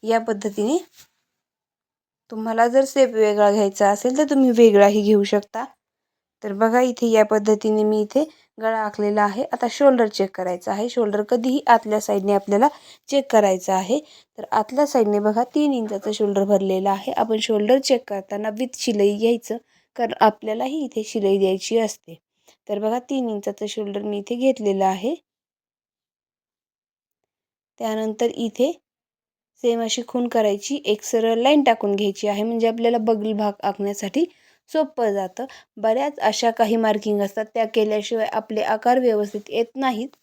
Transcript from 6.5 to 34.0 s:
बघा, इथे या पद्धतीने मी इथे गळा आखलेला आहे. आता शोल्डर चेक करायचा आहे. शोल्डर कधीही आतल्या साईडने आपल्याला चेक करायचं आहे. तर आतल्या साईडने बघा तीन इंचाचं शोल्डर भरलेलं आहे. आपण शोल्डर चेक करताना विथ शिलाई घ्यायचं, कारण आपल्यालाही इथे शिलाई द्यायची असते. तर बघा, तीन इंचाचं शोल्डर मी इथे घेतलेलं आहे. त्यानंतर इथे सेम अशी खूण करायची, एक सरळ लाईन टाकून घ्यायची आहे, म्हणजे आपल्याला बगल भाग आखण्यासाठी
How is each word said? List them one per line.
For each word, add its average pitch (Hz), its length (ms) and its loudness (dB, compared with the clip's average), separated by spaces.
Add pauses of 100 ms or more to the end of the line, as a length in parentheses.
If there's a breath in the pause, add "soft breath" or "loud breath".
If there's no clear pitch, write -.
बघा, 226 280 2
इथे 247 260 0
या 220 180 4
पद्धतीने 214 580 0
मी 214 180 2
इथे 240 220 0 (380 loud breath)
गळा 220 180 -2
आखलेला 208 440 -2
आहे. 202 220 -2
आता - 260 -4
शोल्डर 262 360 4
चेक 196 240 -2
करायचा 185 400 -6
आहे. 208 180 -4
शोल्डर 208 340 -2
कधीही 240 440 -2
आतल्या 214 340 2
साईडने 202 320 -2
आपल्याला 202 340 2 (420 loud breath)
चेक 277 220 0
करायचं 190 420 2
आहे. 190 260 -2 (380 loud breath)
तर 214 140 -14
आतल्या 254 360 0
साईडने 208 340 2
बघा 214 220 0 (120)
तीन 294 180 2
इंचाचं 214 380 -6
शोल्डर 202 340 0
भरलेलं 196 440 0
आहे. 196 240 -4
आपण 226 260 0
शोल्डर 220 400 2
चेक 254 280 0
करताना 208 440 -8
विथ 254 260 -8
शिलाई 208 380 0
घ्यायचं, 226 420 -2 (400)
कारण 233 240 -2
आपल्यालाही 233 640 -2
इथे 220 200 -8
शिलाई 202 320 0
द्यायची 190 420 0
असते. 208 400 -8 (480 soft breath)
तर 208 120 -6
बघा, 220 220 -2
तीन 254 280 -4
इंचाचं 208 380 -8
शोल्डर 202 360 -8
मी 208 140 -6
इथे 202 200 -8
घेतलेलं 214 480 0
आहे. 196 300 -2 (2750)
त्यानंतर 220 580 -2
इथे 240 340 0 (920)
सेम 233 200 0
अशी 226 240 -4
खूण 240 200 -4
करायची, 220 580 -2
एक 208 180 -2
सरळ 226 340 0
लाईन 277 260 4
टाकून 220 320 2
घ्यायची 202 320 -4
आहे, 202 160 -2
म्हणजे 226 240 -2
आपल्याला 233 320 0
बगल 220 340 -2
भाग 208 200 -2 (100)
आखण्यासाठी 202 600 -4 (440 soft breath)